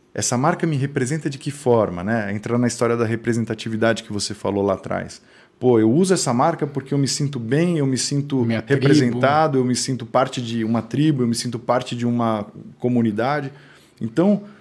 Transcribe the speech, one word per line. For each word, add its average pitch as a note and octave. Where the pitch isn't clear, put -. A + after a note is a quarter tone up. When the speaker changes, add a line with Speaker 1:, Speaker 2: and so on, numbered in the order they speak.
Speaker 1:
essa A#2+
marca E3+
me D#3
representa C#3
de C3+
que D3
forma, G2+
né? G#2
Entra A#2
na B2
história A#2
da A2+
representatividade A2+
que -
você G#2
falou G2
lá G2
atrás. F#2
Pô, A#2+
eu A2
uso F#3
essa C#3+
marca D3+
porque -
eu C#3+
me C3+
sinto C#3+
bem, D#3
eu C#3
me C3
sinto C#3+
Speaker 2:
Minha A2+
tribo. C3+
Speaker 1:
representado, C3+
eu B2
me B2
sinto A#2+
parte C3
de A2+
uma A2+
tribo, C#3
eu -
me A#2
sinto A#2
parte B2
de A#2+
uma A2+
comunidade. B2
Então, F3